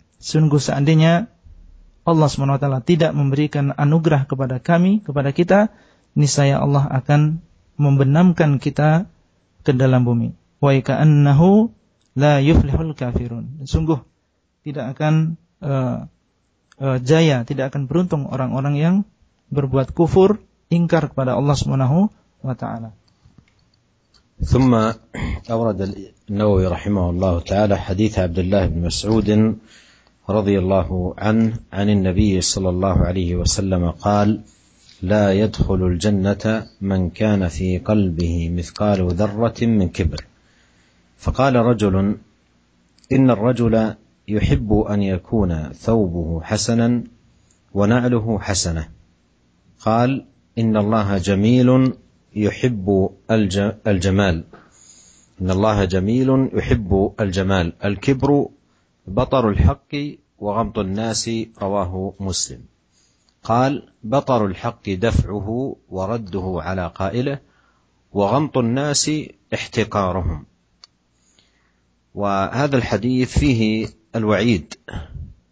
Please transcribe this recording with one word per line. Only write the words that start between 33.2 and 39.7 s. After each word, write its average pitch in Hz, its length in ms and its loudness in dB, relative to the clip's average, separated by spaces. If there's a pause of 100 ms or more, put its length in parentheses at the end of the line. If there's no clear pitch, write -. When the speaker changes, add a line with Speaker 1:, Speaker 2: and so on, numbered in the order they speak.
Speaker 2:
وسلم 90 560 -2
قال: 104 480 0 (560)
"لا 98 320 2
يدخل 92 480 0
الجنة 98 640 0 (360)
من 95 300 -2
كان 101 380 0
في 92 340 -4
قلبه 85 720 -2
مثقال 98 440 -2 (120)
ذرة 104 560 -2
من 104 240 2